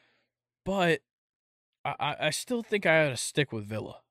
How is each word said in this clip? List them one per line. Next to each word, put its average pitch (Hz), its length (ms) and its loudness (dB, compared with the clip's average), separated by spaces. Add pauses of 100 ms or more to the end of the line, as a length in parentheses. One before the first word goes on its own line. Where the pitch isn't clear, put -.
(640)
but 185 360 2 (840)
I, 143 120 -4
I, 143 180 -2 (120)
I - 40 2
still 240 300 -4
think 208 240 -2
I 160 200 6
gotta 127 120 -2
stick - 360 -2
with 107 120 -6
Villa. 104 460 -10